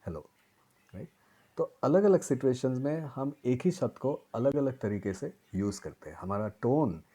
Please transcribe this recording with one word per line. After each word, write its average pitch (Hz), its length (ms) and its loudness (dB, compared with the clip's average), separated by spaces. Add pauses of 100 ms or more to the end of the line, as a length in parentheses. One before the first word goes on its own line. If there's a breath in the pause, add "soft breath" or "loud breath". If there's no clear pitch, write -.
हेलो, 80 260 -10 (640)
राइट? 120 140 -12 (500 soft breath)
तो 160 160 -4 (100)
अलग-अलग 185 360 6
सिचुएशंस 127 580 0
में 147 220 -2
हम 139 320 -6 (120)
एक 123 180 2
ही 185 80 4
शब्द - 280 -2
को 135 140 -2 (220)
अलग-अलग 135 440 0
तरीके 101 340 -2
से 117 200 -6 (220)
यूज़ 98 260 -2
करते - 300 -12
हैं, 82 60 -16
हमारा 101 320 -4
टोन 120 540 0 (120)